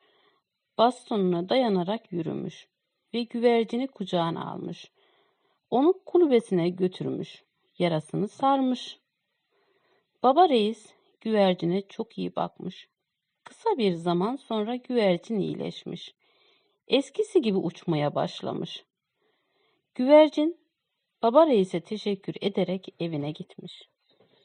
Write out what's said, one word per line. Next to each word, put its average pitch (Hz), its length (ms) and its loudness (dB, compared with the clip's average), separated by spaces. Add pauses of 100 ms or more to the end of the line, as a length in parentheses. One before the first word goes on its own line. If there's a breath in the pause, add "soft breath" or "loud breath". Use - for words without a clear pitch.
(760)
Bastonuna 190 720 0
dayanarak 214 640 -2
yürümüş 160 560 -8 (460)
ve 240 100 -4
güvercini 233 640 0
kucağına 175 640 -4
almış. - 400 -12 (760)
Onu 294 240 4 (120)
kulübesine 233 640 2
götürmüş. 180 760 -4 (340)
Yarasını 165 500 -2
sarmış. 269 720 0 (1200)
Baba 302 260 6
Reis 226 440 0 (300)
güvercine 190 640 2
çok - 300 -12
iyi 180 180 -8
bakmış. - 520 -8 (560)
Kısa - 340 -6
bir 202 160 2
zaman 175 420 -2
sonra 220 400 -6
güvercin 220 640 0
iyileşmiş. - 760 -8 (720)
Eskisi 349 540 0
gibi 202 160 0
uçmaya 147 580 -4
başlamış. - 680 -8 (1120)
Güvercin 302 640 4 (600)
Baba 269 260 6
Reis'e 190 340 0
teşekkür 202 600 -8
ederek 190 460 -4 (120)
evine 156 320 -4
gitmiş. - 580 -18 (560 soft breath)